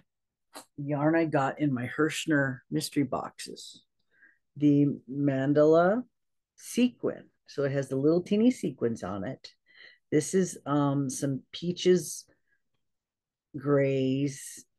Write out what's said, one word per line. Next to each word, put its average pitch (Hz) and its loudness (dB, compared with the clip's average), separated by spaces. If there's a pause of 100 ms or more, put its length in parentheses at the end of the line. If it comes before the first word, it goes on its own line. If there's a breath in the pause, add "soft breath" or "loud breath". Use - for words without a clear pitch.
(760)
yarn 147 0
I 165 2
got 139 0
in 147 0
my 120 -4
Hershner 143 0 (120)
mystery 147 -2
boxes, - -10 (720 soft breath)
the 143 4 (240)
Mandala 147 4 (540)
sequin. - -2 (220)
So - -4
it 139 -2
has 135 -2
the 135 -4
little 156 2
teeny 214 2
sequins 127 -4
on 98 -6
it. 131 -10 (640 loud breath)
This 151 0
is, 185 0
um, 139 0
some 135 -4
peaches, 175 0 (1300)
grays. 135 0 (140)